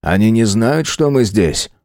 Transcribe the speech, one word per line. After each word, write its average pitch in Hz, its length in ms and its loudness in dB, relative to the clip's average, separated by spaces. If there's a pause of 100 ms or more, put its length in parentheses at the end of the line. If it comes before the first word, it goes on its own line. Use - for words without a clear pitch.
Они 98 280 2
не 113 140 2
знают, 117 420 0
что 147 240 -2
мы 131 140 2
здесь? 98 460 -2 (140)